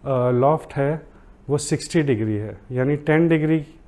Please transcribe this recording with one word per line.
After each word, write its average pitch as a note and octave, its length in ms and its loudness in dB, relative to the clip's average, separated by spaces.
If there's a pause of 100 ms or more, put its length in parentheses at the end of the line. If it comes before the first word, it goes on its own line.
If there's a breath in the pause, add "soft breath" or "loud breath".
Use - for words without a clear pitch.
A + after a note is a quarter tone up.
अ, B2+ 240 0
लॉफ्ट C3+ 440 2
है, D3 340 -4 (420 soft breath)
वो C#3+ 80 0
सिक्सटी D#3 440 -2
डिग्री A2 340 0
है, G#2 220 -8 (140)
यानी B2+ 240 0
टेन D#3 320 2
डिग्री D#3 400 0 (200)